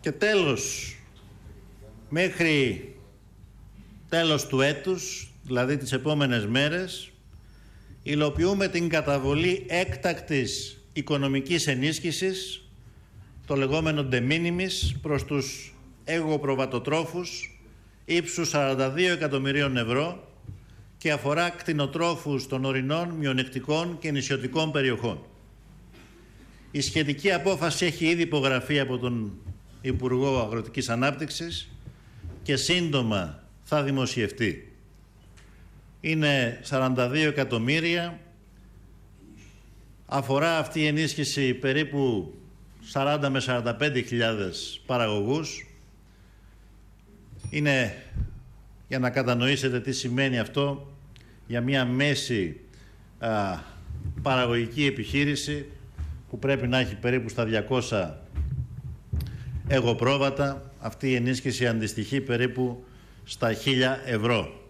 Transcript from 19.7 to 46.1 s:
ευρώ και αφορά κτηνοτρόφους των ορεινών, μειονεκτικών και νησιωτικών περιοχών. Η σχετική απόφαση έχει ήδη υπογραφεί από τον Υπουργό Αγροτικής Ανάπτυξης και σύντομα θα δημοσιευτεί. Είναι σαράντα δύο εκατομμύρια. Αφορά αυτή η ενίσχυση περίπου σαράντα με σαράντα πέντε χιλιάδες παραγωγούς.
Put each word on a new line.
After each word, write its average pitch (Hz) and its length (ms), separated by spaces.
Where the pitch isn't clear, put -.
ευρώ 135 560
και 156 140
αφορά 151 380
κτηνοτρόφους 151 960
των 131 180
ορεινών, 135 440
μειονεκτικών 151 920
και 160 120
νησιωτικών 139 640
περιοχών. 117 500
Η 147 100
σχετική 147 520
απόφαση 170 540
έχει 165 200
ήδη 170 160
υπογραφεί 139 580
από 127 180
τον 120 340
Υπουργό 127 600
Αγροτικής 113 480
Ανάπτυξης 143 800
και 139 140
σύντομα 120 840
θα 151 200
δημοσιευτεί. 120 880
Είναι 143 640
σαράντα 127 460
δύο 151 200
εκατομμύρια. 151 920
Αφορά 139 520
αυτή 156 220
η 151 60
ενίσχυση 143 680
περίπου 135 800
σαράντα 139 500
με 135 100
σαράντα 120 340
πέντε 127 260
χιλιάδες 110 840
παραγωγούς. 120 800